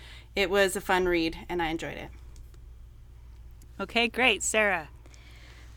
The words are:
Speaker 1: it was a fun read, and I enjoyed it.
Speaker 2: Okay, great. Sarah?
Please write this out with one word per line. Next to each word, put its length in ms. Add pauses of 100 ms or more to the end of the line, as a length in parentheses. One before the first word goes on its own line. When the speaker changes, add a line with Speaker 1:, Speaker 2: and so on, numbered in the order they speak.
(360)
Speaker 1:
it 140
was 260
a 60
fun 240
read, 320 (100)
and 140
I 80
enjoyed 280
it. 120 (1700)
Speaker 2:
Okay, 300
great. 340
Sarah? 460 (880)